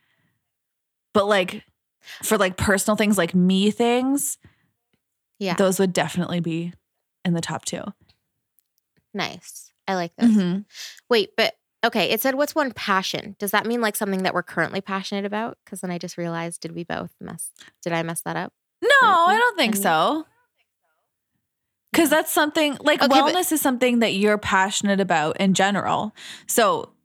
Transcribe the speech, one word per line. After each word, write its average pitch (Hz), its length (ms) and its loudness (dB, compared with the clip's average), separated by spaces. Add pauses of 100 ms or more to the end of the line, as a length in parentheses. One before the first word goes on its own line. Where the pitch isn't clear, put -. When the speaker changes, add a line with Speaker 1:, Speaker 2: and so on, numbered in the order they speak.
(1120)
Speaker 1:
But, 202 140 4
like, 196 360 0 (600)
for, 220 140 2
like, 190 180 0
personal 208 400 2
things, 208 220 2
like, 170 180 0
me 190 360 4
things, 247 680 0 (1040)
Speaker 2:
Yeah. 185 160 -2
Speaker 1:
those 190 240 2
would 190 140 2
definitely 175 460 -2
be 170 340 -4 (520)
in 175 80 0
the 165 80 0
top 160 240 -8
two. - 180 -8 (1300)
Speaker 2:
Nice. - 580 -10 (160)
I 196 80 0
like 175 200 -4
those. 233 160 4
Speaker 1:
Mm-hmm. 190 280 2 (500)
Speaker 2:
Wait, 226 260 2
but, 220 200 0 (280)
okay, 226 280 0
it 220 100 -2
said, 262 140 0
"What's 285 200 -2
one 277 160 0
passion?" 190 680 -4
Does 202 140 -8
that 208 160 0
mean, 240 140 -2
like, 214 160 -2
something 190 260 -2
that 185 100 0
we're 175 100 -2
currently - 360 -4
passionate 196 460 -6
about? 208 400 -8
'Cause - 160 -14
then 180 100 -6
I 175 60 -4
just 170 200 -12
realized, 170 440 -8
did 165 120 -12
we 170 120 -10
both 165 340 -8
mess, - 320 -14 (300)
did 170 100 -8
I 165 100 -2
mess 165 200 -8
that 165 160 -8
up? 175 160 -8 (280)
Speaker 1:
No, 415 80 2 (140)
Speaker 2:
Or 359 260 4
Speaker 1:
I 381 40 4
Speaker 2:
you 440 60 2
Speaker 1:
don't 480 180 0
think 226 180 0
Speaker 2:
and 196 40 -2
me? 196 40 -2
Speaker 1:
so. 196 420 2 (1700)
'Cause 320 180 4
Speaker 2:
Yeah. 302 60 6
Speaker 1:
that's 320 140 -2
something, 302 480 0
like, 294 220 0
Speaker 2:
Okay, 285 60 4
but 269 280 4
Speaker 1:
wellness 370 160 -2
is 311 100 2
something 247 380 2
that 214 140 2
you're 208 240 2
passionate 196 640 0
about 165 360 0
in 190 160 2
general. 190 640 0 (320)
So 196 460 2 (120)